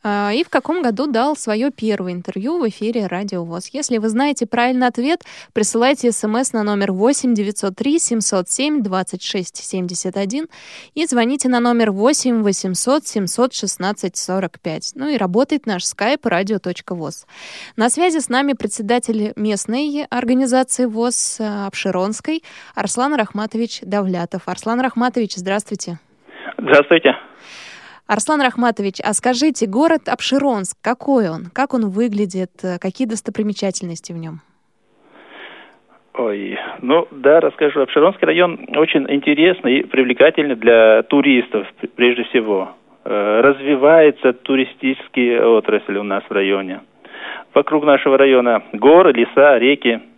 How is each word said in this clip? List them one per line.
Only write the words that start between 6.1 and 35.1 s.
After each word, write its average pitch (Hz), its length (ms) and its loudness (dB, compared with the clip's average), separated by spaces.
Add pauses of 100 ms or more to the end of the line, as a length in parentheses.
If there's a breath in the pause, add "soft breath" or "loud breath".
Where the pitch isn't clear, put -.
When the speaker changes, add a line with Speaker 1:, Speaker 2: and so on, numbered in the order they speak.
Speaker 1:
С - 120 -6
М 214 120 -2
С 254 160 -2
на 220 100 -2
номер 202 300 -2
восемь 240 400 0
девятьсот 202 420 -4
три 285 240 -2
семьсот 202 520 -2
семь 294 320 -2
двадцать 185 400 -4
шесть - 340 -8
семьдесят 180 640 -6
один 240 300 -4 (460 loud breath)
и 320 120 -2
звоните 254 420 0
на 247 100 2
номер 233 320 2
восемь 233 520 0
восемьсот 202 640 -2
семьсот 226 480 -2
шестнадцать 196 640 -6
сорок 185 440 -6
пять. 160 320 -8
Ну 269 140 -6
и 294 80 -2
работает 220 480 0
наш 190 200 -4
skype 247 440 -2
радио 196 300 0
точка - 360 -8
вос. 156 320 -10 (520 loud breath)
На 226 100 2
связи 320 300 0
с 262 100 -6
нами 277 240 0
председатель 220 840 -2
местной 247 760 -4
организации 254 720 0
вос, 233 560 -2
э, 208 260 -4
Обширонской 196 760 -4 (320 loud breath)
Арслан 247 400 -2
Рахматович 220 680 -4
Давлятов. 185 680 -4
Арслан 226 340 -4
Рахматович, 240 540 -2
здравствуйте. 190 640 -6 (600 loud breath)
Speaker 2:
Здравствуйте. 147 580 4 (920 loud breath)
Speaker 1:
Арслан 277 360 0
Рахматович, 233 600 0
а 214 120 -2
скажите, 254 520 0
город 294 420 0
Обширонск, 247 720 -2
какой 240 480 0
он? 165 240 -8
Как 277 180 -2
он 226 160 0
выглядит? 196 640 -2 (120)
Э, 180 160 -6
какие 214 300 -4
достопримечательности 202 1040 -6
в 170 60 -10
нем? 160 240 -14 (1700 loud breath)